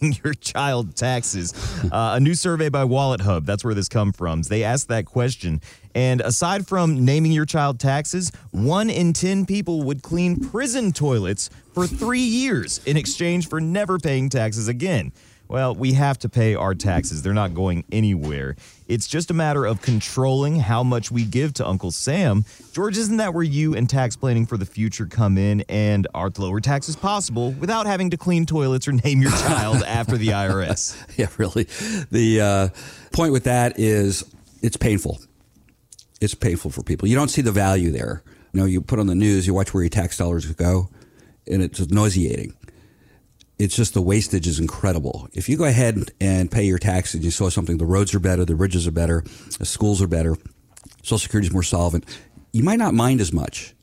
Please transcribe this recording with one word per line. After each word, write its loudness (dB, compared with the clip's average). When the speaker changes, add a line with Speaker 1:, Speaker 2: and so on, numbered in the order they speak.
Speaker 1:
<laughs> -2
your -2
child -4
taxes. -4
Uh, 0
a 4
new 4
survey 0
by 0
Wallet 0
Hub, 0
that's -2
where -2
this -2
come 0
from. -2
They -2
asked -2
that -2
question. -2
And 2
aside -2
from 2
naming 4
your 2
child 0
taxes, -2
one 0
in 2
ten 0
people -2
would -4
clean -2
prison -2
toilets -2
for 0
three -2
years 0
in 2
exchange -2
for -4
never 0
paying 0
taxes -2
again. -2
Well, -2
we 0
have 2
to -6
pay 2
our 0
taxes. -2
They're -2
not 0
going -2
anywhere. -2
It's -2
just -4
a -2
matter 0
of -2
controlling 0
how 2
much 0
we 0
give -2
to -4
Uncle -2
Sam. 0
George, -2
isn't 0
that 0
where -2
you 0
and 0
tax 0
planning 0
for -2
the -4
future -4
come 2
in? 2
And 0
are -4
lower -4
taxes -2
possible -2
without -2
having 0
to -2
clean 0
toilets 0
or 0
name 4
your 4
child 2
<laughs> -4
after 0
the 2
I 0
R 0
S? -4
Speaker 2:
<laughs> -20
Yeah, 0
really. 0
The, 4
uh, 4
point 2
with 2
that 2
is 2
it's 0
painful. 0
It's 0
painful -2
for -8
people. -2
You 4
don't 2
see 0
the 0
value 2
there. -4
You 2
know, 4
you 2
put -2
on 2
the 2
news, 4
you 2
watch 0
where 2
your 2
tax -2
dollars 0
go, 2
and 2
it's -4
nauseating. 2
It's 0
just 2
the 2
wastage 2
is 0
incredible. -2
If -6
you 2
go 0
ahead 2
and, -4
and 2
pay 2
your 2
taxes, -2
you 0
saw 0
something, 0
the 0
roads 2
are 2
better, 2
the 2
bridges 2
are 0
better, 2
the -6
schools 0
are 2
better, 2
Social 0
Security 0
is 0
more 2
solvent, 0
you 2
might 4
not 2
mind 4
as 0
much, -4